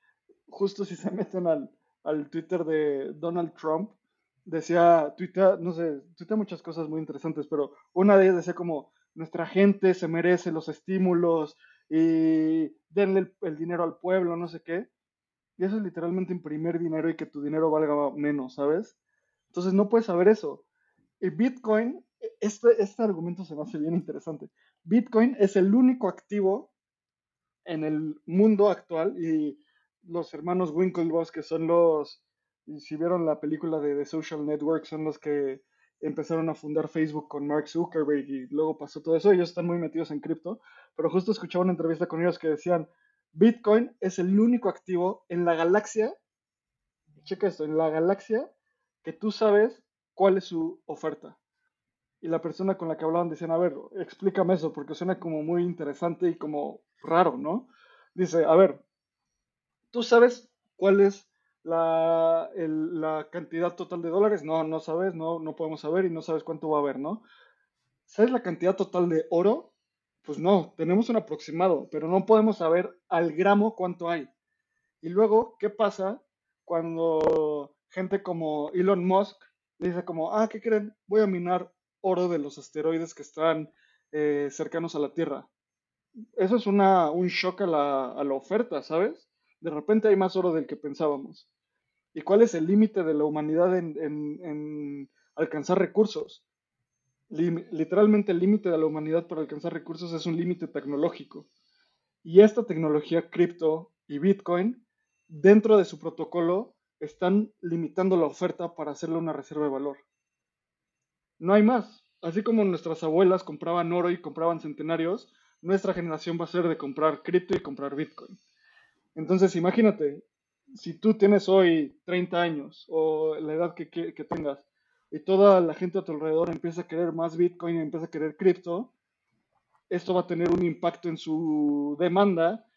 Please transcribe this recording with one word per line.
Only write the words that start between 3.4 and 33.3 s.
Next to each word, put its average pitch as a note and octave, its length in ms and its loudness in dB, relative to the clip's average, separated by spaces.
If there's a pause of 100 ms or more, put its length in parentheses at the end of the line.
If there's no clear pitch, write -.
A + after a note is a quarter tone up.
Trump, D#3+ 360 -4 (540)
decía, E3 720 4
tuitea, F#3 420 2
no E3+ 140 -4
sé, D#3+ 280 -4 (140)
tuitea G#3+ 220 -6
muchas F#3+ 240 -6
cosas D#3+ 260 -8
muy D#3 140 -6
interesantes, D3+ 460 -8
pero D3 280 -4 (160)
una G3 240 6
de G3 80 8
ellas F#3+ 140 6
decía E3+ 160 -4
como, E3+ 400 -8 (200)
Nuestra E3 320 -8
gente F#3+ 480 4
se F3+ 140 -4
merece E3+ 440 0
los D#3+ 180 -6
estímulos E3+ 880 0 (360)
y D#3+ 800 2 (160)
denle F#3+ 300 2
el, - 220 -4
el D#3+ 160 -6
dinero E3+ 260 -4
al E3+ 140 -4
pueblo, F3 400 0
no E3+ 100 -6
sé D#3+ 160 -16
qué. F3 240 -8 (680)
Y F#3 80 -2
eso G3 100 -2
es G#3+ 80 -4
literalmente F3 480 -4
imprimir E3 480 -4
dinero D#3+ 300 -2
y D#3+ 80 -4
que D#3 80 -10
tu C#3+ 160 -12
dinero D#3 280 0
valga D3 460 0
menos, D3 400 -4
¿sabes? D#3 420 -2 (520)
Entonces F3+ 240 -2
no G3+ 160 4
puedes A3+ 160 2
saber F3+ 240 4
eso. F3 340 0 (560)
Y F#3 100 -2
Bitcoin, A#3 760 -2 (340)
este, A3 420 4
este G3 220 -4
argumento F3 400 -4
se D#3+ 120 -12
me D3+ 80 -8
hace F3 140 -10
bien D#3 160 -2
interesante. D3+ 560 -6 (360)
Bitcoin A#3 520 2
es G3 200 2
el G3 180 4
único B3+ 320 4
activo G3 640 -2 (960)
en D#3+ 180 -6
el D#3 320 -4 (100)
mundo G3+ 440 4
actual, F3 520 -4
y D#3 380 -2 (440)
los E3+ 300 -8
hermanos F3 380 -2
Winklevoss, E3+ 600 -2
que D3+ 120 -10
son D#3+ 240 -4
los, E3 560 2 (420)
y D3+ 140 -16
si D3+ 160 -12
vieron E3+ 300 -2
la D3+ 160 0